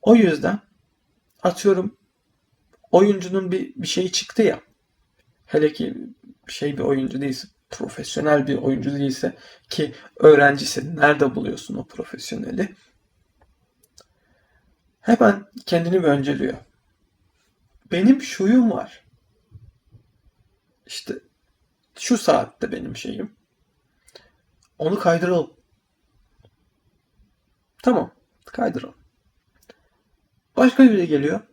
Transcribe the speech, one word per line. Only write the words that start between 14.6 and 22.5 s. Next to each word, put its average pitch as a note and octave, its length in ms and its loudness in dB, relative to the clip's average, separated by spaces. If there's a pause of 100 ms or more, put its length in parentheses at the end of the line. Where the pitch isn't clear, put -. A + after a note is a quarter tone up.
Hemen G#3+ 440 2 (200)
kendini E3+ 380 0
bir D#3+ 40 2
önceliyor. C#3 500 -2 (1300)
Benim A3 300 4
şuyum A3+ 500 2
var. - 320 -10 (1800)
İşte - 340 -12 (800)
şu - 180 -2
saatte - 540 -2